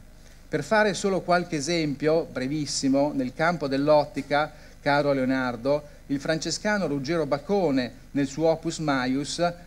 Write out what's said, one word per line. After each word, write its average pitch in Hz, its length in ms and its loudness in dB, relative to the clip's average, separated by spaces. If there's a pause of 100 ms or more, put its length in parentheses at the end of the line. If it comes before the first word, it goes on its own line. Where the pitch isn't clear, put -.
(480)
Per 151 160 -2
fare 214 300 2
solo 190 280 0
qualche 175 340 0
esempio, 151 760 0
brevissimo, 139 840 0
nel 127 200 -4
campo 160 340 0
dell'ottica, 143 840 2 (300)
caro 143 320 2
Leonardo, 131 840 -2 (100)
il 139 120 -2
francescano 165 680 -2
Ruggero 143 380 0
Bacone, 143 680 0 (200)
nel 139 160 0
suo 160 220 2
Opus 160 300 0
Maius, 139 640 -2 (240)